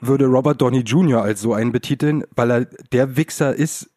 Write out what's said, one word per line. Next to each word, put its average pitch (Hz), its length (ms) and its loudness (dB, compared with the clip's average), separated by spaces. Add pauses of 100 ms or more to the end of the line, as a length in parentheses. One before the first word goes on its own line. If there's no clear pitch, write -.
würde 135 240 2
Robert 131 340 2
Downey 127 200 2
Junior 123 420 2
als 104 200 -2
so 113 120 -2
einen 113 180 0
betiteln, 147 520 -2 (120)
weil 120 140 0
er 120 160 0 (260)
der 127 240 0
Wichser 147 380 -2
ist, - 440 -6